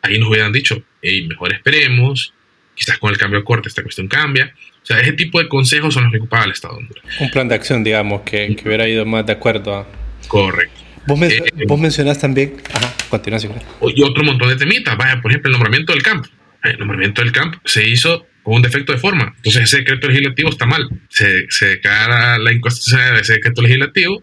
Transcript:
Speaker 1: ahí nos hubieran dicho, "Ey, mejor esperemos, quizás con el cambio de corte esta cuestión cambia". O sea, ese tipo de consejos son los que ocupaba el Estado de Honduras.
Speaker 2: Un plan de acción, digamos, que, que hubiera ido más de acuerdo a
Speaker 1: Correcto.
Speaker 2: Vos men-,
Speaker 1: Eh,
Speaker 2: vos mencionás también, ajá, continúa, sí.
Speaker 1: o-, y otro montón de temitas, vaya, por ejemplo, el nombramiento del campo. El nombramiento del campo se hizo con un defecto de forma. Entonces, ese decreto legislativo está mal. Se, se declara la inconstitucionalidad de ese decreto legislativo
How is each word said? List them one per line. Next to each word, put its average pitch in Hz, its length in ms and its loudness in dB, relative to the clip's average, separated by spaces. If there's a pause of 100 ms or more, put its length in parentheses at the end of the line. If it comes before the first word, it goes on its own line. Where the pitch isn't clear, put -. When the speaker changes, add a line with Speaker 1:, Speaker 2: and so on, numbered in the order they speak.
Speaker 1:
ahí 107 160 0
nos 110 100 2
hubieran 107 240 2
dicho, 113 300 -2 (180)
"Ey, 92 260 -4
mejor 90 280 -6
esperemos, 135 800 0 (400)
quizás - 240 -4
con 104 140 0
el 98 60 -2
cambio 101 220 0
de 101 40 -10
corte 117 240 -2
esta - 140 -8
cuestión - 260 -10
cambia". 135 440 0 (300)
O - 40 -20
sea, 117 140 2
ese 139 120 2
tipo 170 280 0
de 165 80 0
consejos 139 460 2
son 127 100 2
los 117 80 2
que 110 60 0
ocupaba 110 260 0
el 98 60 -2
Estado - 240 -12
de - 80 -16
Honduras. - 220 -20 (160)
Speaker 2:
Un 113 100 -4
plan 131 180 0
de 113 60 2
acción, 113 280 -2
digamos, 104 400 0
que, 104 340 -4
que - 120 -8
hubiera 110 200 0
ido 110 180 0
más 110 180 0
de 110 80 -2
acuerdo 104 420 -2
a 98 140 -10 (400)
Speaker 1:
Correcto. 95 520 -2 (260)
Speaker 2:
Vos 143 120 2
men-, 170 140 4
Speaker 1:
Eh, 117 100 0 (240)
Speaker 2:
vos 143 140 2
mencionás 147 400 2
también, 139 340 0 (180)
ajá, 117 220 -4 (160)
continúa, 110 300 -4
sí. 107 80 -8 (320)
Speaker 1:
o-, - 100 2
y 139 120 4
otro 143 220 2
montón 127 240 2
de 131 80 2
temitas, 147 400 0
vaya, 127 240 0
por 110 120 -2
ejemplo, 143 160 0
el 131 40 4
nombramiento 127 400 2
del 139 100 0
campo. 185 260 -2 (340)
El - 160 -2
nombramiento 101 440 -2
del 120 100 0
campo 160 320 -6
se 120 220 2
hizo 160 400 0 (180)
con 110 100 0
un 120 80 6
defecto 139 300 0
de 123 60 0
forma. 175 380 0
Entonces, 117 280 2
ese 139 140 2
decreto 135 300 0
legislativo 139 420 2
está - 140 -4
mal. 139 240 0 (200)
Se, 95 420 2
se - 160 0
declara 113 720 2
la 113 140 2
inconstitucionalidad 120 640 2
de 110 60 4
ese 113 120 2
decreto 117 280 0
legislativo 143 600 2